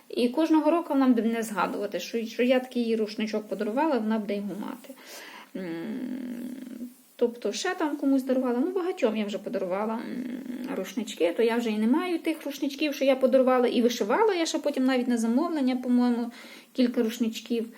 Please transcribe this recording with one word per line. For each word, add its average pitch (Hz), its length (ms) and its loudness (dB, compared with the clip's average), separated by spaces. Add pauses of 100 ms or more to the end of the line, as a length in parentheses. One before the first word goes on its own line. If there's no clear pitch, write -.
і 240 200 2
кожного 311 420 4
року 330 240 2
нам 262 200 6
буде 220 140 2
не 226 140 0
згадувати, 185 580 -2
що, 233 240 -4
що 220 180 -2
я 254 180 6
такий 247 240 -2
їй 226 120 0
рушничок 214 520 -2
подарувала, 247 500 0
вона 220 200 0
буде 202 180 -4
його 202 240 -6
мати. - 340 -10 (600)
М, - 1300 -8 (260)
тобто 240 360 -2
ще 370 220 -4
там 320 220 -2
комусь 277 260 2
дарувала, 254 420 0
ну, 370 80 -2
багатьом 349 440 0
я 214 80 0
вже 202 140 -4
подарувала, 190 560 -2
м, - 800 -8
рушнички, 247 560 -2
то 254 100 2
я 226 140 4
вже 233 140 0
і 214 80 0
не 214 80 2
маю 330 320 2
тих 311 280 -4
рушничків, 277 480 -2
що 269 100 -2
я 269 120 6
подарувала, 254 520 6
і 247 140 2
вишивала 269 520 2
я 330 120 0
ще 320 120 -2
потім 285 260 0
навіть 254 240 2
на 247 80 2
замовлення, 262 600 0
по-моєму, 247 540 2 (420)
кілька 247 300 2
рушничків, 220 640 -2 (120)